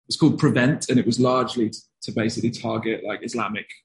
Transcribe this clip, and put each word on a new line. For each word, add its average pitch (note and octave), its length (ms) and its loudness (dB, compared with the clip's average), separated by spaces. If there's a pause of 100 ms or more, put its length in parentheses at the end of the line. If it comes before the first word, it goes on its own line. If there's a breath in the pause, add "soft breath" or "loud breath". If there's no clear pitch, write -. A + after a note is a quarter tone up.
it's - 120 -6
called D3+ 200 4
Prevent, C3 520 2
and B2 80 4
it G2+ 80 2
was A#2 120 0
largely B2 520 2
t-, - 80 -12 (240)
to G#2+ 100 -10
basically A2+ 380 -2
target, A2 560 -4
like, G#2 160 -6
Islamic G#2+ 460 -6 (160)